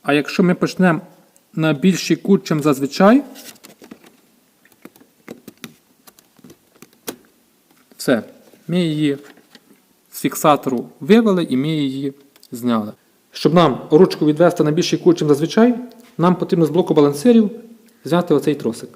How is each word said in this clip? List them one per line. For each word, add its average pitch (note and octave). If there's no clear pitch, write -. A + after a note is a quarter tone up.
а C#3+
якщо D3
ми F3
почнемо F3
на D#3+
більший D#3+
кут, -
чим D#3
зазвичай, D3+
все, A#2
ми F3
її D3+
з -
фіксатору C#3
вивели G3
і C3
ми C#3
її C#3
зняли. A2+
Щоб D#3
нам D#3
ручку E3
відвести D#3+
на D3+
більший D#3+
кут, E3
чим D3+
зазвичай, E3
нам F3
потрібно E3+
з C#3+
блоку E3+
балансирів F#3+
зняти E3+
оцей C#3+
тросик. A2+